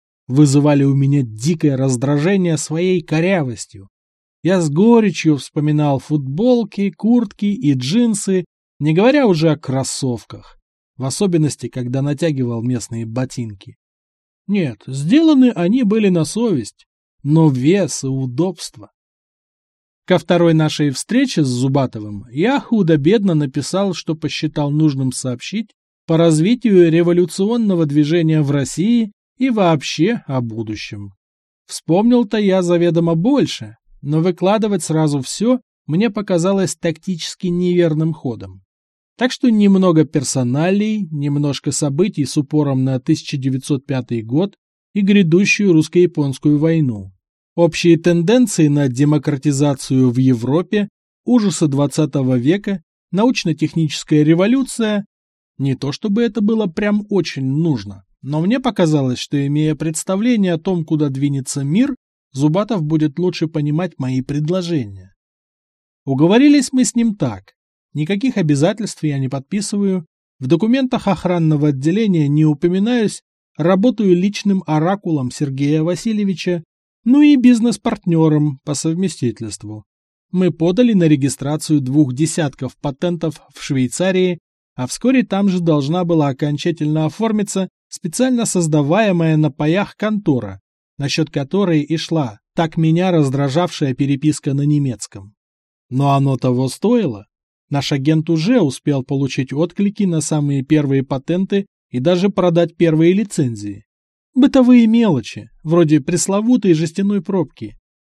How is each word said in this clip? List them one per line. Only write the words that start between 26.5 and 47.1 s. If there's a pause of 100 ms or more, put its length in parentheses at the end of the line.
революционного
движения
в
России (260)
и
вообще
о
будущем. (540)
Вспомнил-то
я
заведомо
больше, (240)
но
выкладывать
сразу
всё (240)
мне
показалось
тактически
неверным
ходом. (540)
Так
что
немного
персоналей,
немножко
событий
с
упором
на
тысяча
девятьсот
пятый
год (380)
и
грядущую
русско-японскую
войну. (420)